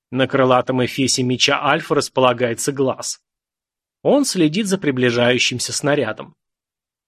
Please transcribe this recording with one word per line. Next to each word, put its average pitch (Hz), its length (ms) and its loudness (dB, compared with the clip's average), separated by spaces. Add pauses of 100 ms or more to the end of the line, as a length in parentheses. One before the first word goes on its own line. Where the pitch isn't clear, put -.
На 131 160 0
крылатом 127 600 2
эфесе 131 360 -2
меча 127 400 0
Альфа 151 340 0
располагается 123 760 0
глаз. 131 480 -4 (840)
Он 254 200 2
следит 185 440 0
за 185 100 0
приближающимся 127 960 0
снарядом. 139 640 -4 (720)